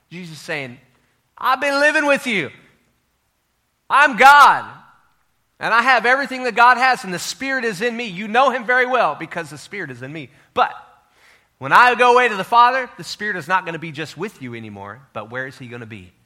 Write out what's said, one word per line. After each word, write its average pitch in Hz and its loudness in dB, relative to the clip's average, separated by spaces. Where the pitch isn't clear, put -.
Jesus 165 -16
saying, 135 -12
"I've 262 -2
been 277 -2
living 302 2
with 277 0
you. 185 -4
I'm 269 4
God. 247 8
And 165 -2
I 226 2
have 240 2
everything 254 -2
that 240 -6
God 240 6
has, 247 0
and 185 -10
the 175 -8
Spirit 262 -8
is 202 -6
in 240 -4
me. 240 -8
You 202 -10
know 247 2
him 247 -6
very 247 0
well 214 0
because 156 -12
the 151 -18
Spirit 175 -14
is 120 -16
in 131 -14
me. 151 -16
But - 0
when 135 -6
I 233 6
go 247 4
away 247 4
to 214 -4
the 190 -6
Father, 240 2
the 175 -18
Spirit 208 -10
is 143 -12
not 180 -2
gonna 165 -10
be 165 -12
just 143 -14
with 202 -12
you 123 -12
anymore, 107 -16
but 113 -12
where 131 -8
is 135 -20
he 127 -18
gonna 120 -16
be? 98 -20